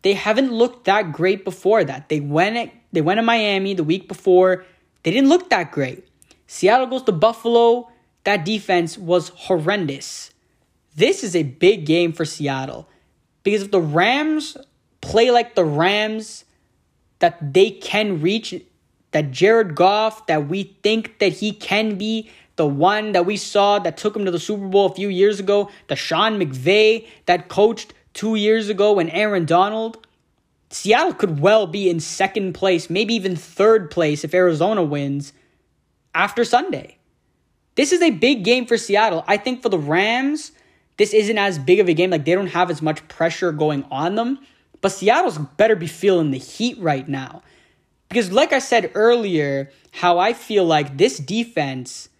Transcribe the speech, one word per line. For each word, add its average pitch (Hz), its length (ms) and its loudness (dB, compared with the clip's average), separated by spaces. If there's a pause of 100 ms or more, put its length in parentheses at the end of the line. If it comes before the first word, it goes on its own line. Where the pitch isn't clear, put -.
They 196 100 2
haven't 220 400 0
looked 233 320 0
that 190 280 0
great 185 300 -2
before 202 420 0
that. 139 260 -10
They 151 100 -2
went 160 360 -2
at, 233 140 -6 (220)
they 170 80 0
went 170 160 0
to 226 60 0
Miami 208 500 0
the 175 120 -4
week 170 240 -4
before. 185 580 2 (380)
They - 60 0
didn't 269 180 2
look 349 220 2
that 175 200 0
great. 131 360 -6 (400)
Seattle 247 400 2
goes 262 160 -6
to 226 100 2
Buffalo. 233 800 2 (340)
That 196 200 0
defense 185 540 -2
was 175 360 -2
horrendous. 165 1000 -4 (640)
This 269 260 2
is 180 140 -4
a 165 60 2
big 165 440 2
game 165 260 2
for 160 120 -4
Seattle 135 640 -8 (540)
because 208 200 0
if 202 80 -10
the 190 100 2
Rams 254 760 0 (460)
play 226 280 2
like 240 240 2
the 185 100 2
Rams 208 800 -2 (760)
that 156 340 0
they 196 180 2
can 202 520 -4
reach, 196 320 -4 (560)
that 151 200 -2
Jared 196 440 2
Goff, 208 520 0
that 156 220 0
we 196 340 -8
think 220 360 -2
that 185 160 2
he 208 180 -4
can 208 440 -4
be, 220 340 -6 (260)
the 156 100 0
one 196 460 0
that 175 140 2
we 208 100 -2
saw 202 440 2
that 175 160 -6
took 208 180 -6
him 208 100 -4
to 185 60 -2
the 170 80 -4
Super 196 280 -8
Bowl 190 200 2
a 185 80 -2
few 196 140 -6
years 196 320 2
ago, 202 300 0 (180)
the 143 80 -4
Sean 208 420 -2
McVay 196 680 0 (200)
that 175 220 0
coached 214 440 0 (200)
two 220 240 -4
years 214 320 2
ago, 202 320 2
and 165 100 -2
Aaron 190 340 -2
Donald, 208 640 0 (640)
Seattle 262 440 0
could 160 260 -4
well 202 260 4
be 185 220 -2
in 170 100 0
second 190 540 -4
place, 180 360 0
maybe 208 260 -2
even 190 200 -4
third 202 560 2
place 151 320 -2
if 156 120 -8
Arizona 180 500 2
wins 143 480 -6 (840)
after 196 300 0
Sunday. - 540 -2 (760)
This 285 160 2
is 349 120 2
a 330 80 4
big 226 340 0
game 240 220 0
for 233 100 0
Seattle. 202 500 0
I 202 100 0
think 247 260 -6
for 233 60 -2
the 196 100 0
Rams, 226 760 -2 (440)
this 208 180 0
isn't 214 240 2
as 196 200 -2
big 180 220 2
of 185 80 4
a 165 60 2
game. 180 160 0
Like, 160 140 -2
they 165 100 2
don't 190 140 -2
have 175 220 0
as 160 120 -6
much 156 260 -4
pressure 165 420 -2
going 151 400 -2
on 156 240 -4
them. 240 240 -4 (420)
But 190 120 -2
Seattle's 226 460 0
better 214 360 2
be 170 120 -6
feeling 170 440 0
the 131 80 -4
heat 233 400 -8
right 147 300 -4
now. 135 340 -10 (720)
Because 208 160 -2
like 285 220 2
I 269 80 0
said 226 340 0
earlier, 175 760 0 (180)
how 175 300 0
I 220 140 0
feel 202 300 0
like 147 340 0
this 226 200 2
defense 147 1000 -6